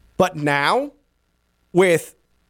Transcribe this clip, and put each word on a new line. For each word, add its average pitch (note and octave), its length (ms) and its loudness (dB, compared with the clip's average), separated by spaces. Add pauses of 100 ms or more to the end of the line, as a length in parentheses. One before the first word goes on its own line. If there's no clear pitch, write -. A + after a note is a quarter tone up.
(180)
But F3+ 180 0
now, D3+ 560 -2 (800)
with F3 420 0 (340)